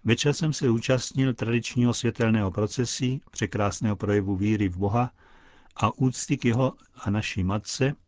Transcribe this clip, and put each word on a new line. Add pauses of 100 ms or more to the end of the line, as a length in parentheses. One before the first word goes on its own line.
Večer
jsem
se
účastnil
tradičního
světelného
procesí, (100)
překrásného
projevu
víry
v
Boha (640)
a
úcty
k
jeho (220)
a
naší
matce. (140)